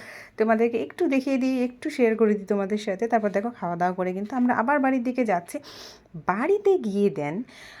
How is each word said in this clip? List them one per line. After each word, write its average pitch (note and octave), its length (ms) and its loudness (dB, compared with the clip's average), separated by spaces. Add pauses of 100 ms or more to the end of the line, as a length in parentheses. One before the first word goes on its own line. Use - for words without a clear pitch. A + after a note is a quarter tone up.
(360)
তোমাদেরকে A3+ 460 2
একটু - 260 -2
দেখিয়ে C4+ 300 2
দিই, C4 260 0
একটু B3 260 -6
শেয়ার A3+ 260 2
করে G#3+ 180 4
দিই G3 120 -6
তোমাদের G3+ 320 -2
সাথে। G#3+ 300 -4
তারপর G#3+ 220 2
দেখো G#3 200 -2
খাওয়া F3 260 -6
দাওয়া F3+ 180 0
করে F#3 180 -2
কিন্তু G#3 240 -6
আমরা B3 180 2
আবার C#4 240 2
বাড়ির C4 240 2
দিকে B3+ 220 0
যাচ্ছি। F#3 340 -2 (680)
বাড়িতে F4+ 520 2
গিয়ে G3+ 320 2
দেন D#3 320 -4 (380)